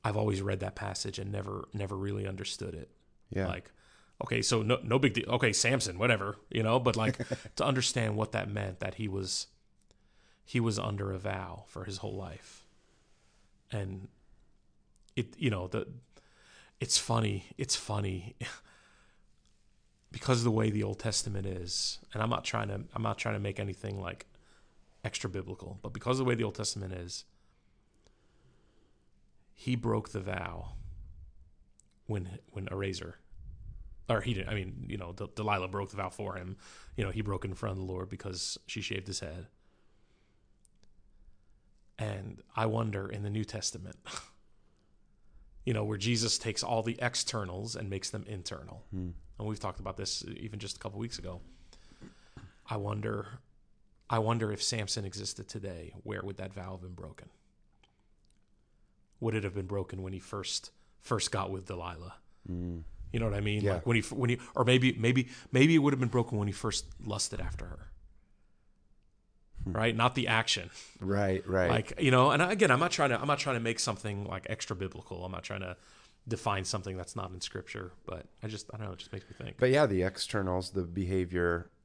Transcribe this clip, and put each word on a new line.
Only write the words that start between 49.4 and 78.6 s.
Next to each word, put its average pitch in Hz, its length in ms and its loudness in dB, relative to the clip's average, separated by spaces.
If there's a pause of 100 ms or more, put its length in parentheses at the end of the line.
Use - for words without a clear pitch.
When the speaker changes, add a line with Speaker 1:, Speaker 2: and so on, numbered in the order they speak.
Speaker 1:
we've 107 120 -4
talked 95 200 -4
about 95 160 -4
this - 280 -4 (120)
even 104 220 -8
just 104 180 -8
a - 40 -16
couple 101 180 -8
weeks 117 200 -6
ago. 92 220 -10 (1300)
I 110 80 -4
wonder, 104 500 -2 (840)
I 117 80 4
wonder 110 340 2
if 98 100 -2
Samson 107 420 0
existed 101 440 -6
today, 92 540 -8
where 101 200 -4
would 98 160 -6
that 95 140 -6
vow 95 200 -8
have 92 100 -10
been 90 120 -10
broken? - 340 -14 (1900)
Would 113 140 2
it 104 100 2
have 95 100 -2
been 95 120 -2
broken 95 360 -2
when 92 100 -4
he 95 60 -6
first, - 520 -6 (300)
first - 300 0
got 95 200 0
with 95 160 -6
Delilah? 87 480 -6 (320)
Speaker 2:
Hmm. 87 340 -4 (320)
Speaker 1:
You 117 80 2
know 117 60 2
what 101 80 2
I 101 60 2
mean? 104 220 2
Speaker 2:
Yeah. 98 120 6
Speaker 1:
Like, 85 120 0
when 117 100 6
he 107 60 6
f-, - 100 -4
when 120 180 2
he, 120 80 4 (180)
or 127 80 6
maybe, 127 340 8
maybe, 127 300 4 (240)
maybe 143 220 10
it 160 40 10
would 143 140 8
have 131 80 2
been 123 80 2
broken 117 300 2
when 101 100 2
he 98 40 -2
first - 340 -2 (180)
lusted - 360 -2
after - 240 -4
her. - 240 -10 (1800)
Speaker 2:
Hmm. 92 80 -2
Speaker 1:
Right? 113 240 4
Not 120 180 6
the 127 140 2
action. 110 420 4 (300)
Speaker 2:
Right, 95 480 4
right. 92 220 6
Speaker 1:
Like, 110 280 2
you 139 120 6
know, 127 200 8
and 147 120 4
again, 185 280 6
I'm 131 100 8
not 175 100 4
trying 139 200 4
to, 113 100 4
I'm 143 80 0
not 143 100 4
trying 135 180 0
to 117 40 0
make 113 200 0
something, 104 440 -2
like, 92 240 -6
extra - 280 -4
biblical. 90 480 -6
I'm 92 80 -6
not 87 120 -6
trying 98 160 -4
to 90 160 -6 (500)
define 107 380 0
something 95 320 -2
that's - 180 -8
not 95 160 -4
in 92 100 -10
Scripture, - 520 -8 (120)
but 85 220 -8 (160)
I 110 60 -4
just, 107 260 -8